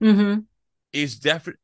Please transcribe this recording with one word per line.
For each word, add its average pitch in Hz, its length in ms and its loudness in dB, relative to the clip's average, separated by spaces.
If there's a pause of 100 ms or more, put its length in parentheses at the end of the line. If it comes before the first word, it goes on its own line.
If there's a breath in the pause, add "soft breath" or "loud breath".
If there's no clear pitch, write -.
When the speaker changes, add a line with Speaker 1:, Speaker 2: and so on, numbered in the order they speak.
Speaker 1:
Mm-hmm. 208 380 2 (520)
Speaker 2:
is 139 260 -6
defi-, 160 460 -4